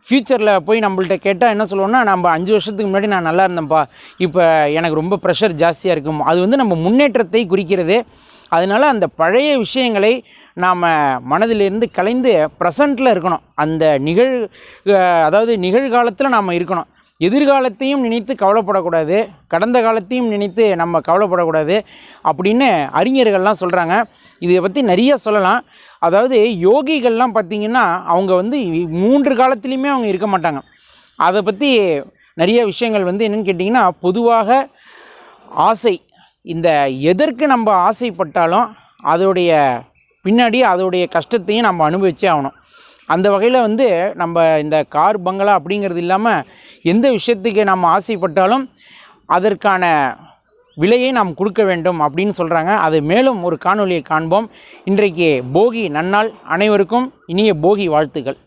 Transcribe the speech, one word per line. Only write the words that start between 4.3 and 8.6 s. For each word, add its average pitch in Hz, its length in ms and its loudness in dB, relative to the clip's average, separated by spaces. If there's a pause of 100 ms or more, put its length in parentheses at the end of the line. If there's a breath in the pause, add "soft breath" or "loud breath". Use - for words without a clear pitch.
எனக்கு 160 240 -2
ரொம்ப 175 280 -2
ப்ரெஷர் 180 360 0
ஜாஸ்தியா 165 280 0
இருக்கும்." 156 360 -2
அது 165 180 2
வந்து 208 160 2
நம்ம 233 180 0
முன்னேற்றத்தை 220 720 0
குறிக்கிறது. 185 580 0 (440 loud breath)
அதனால 196 380 2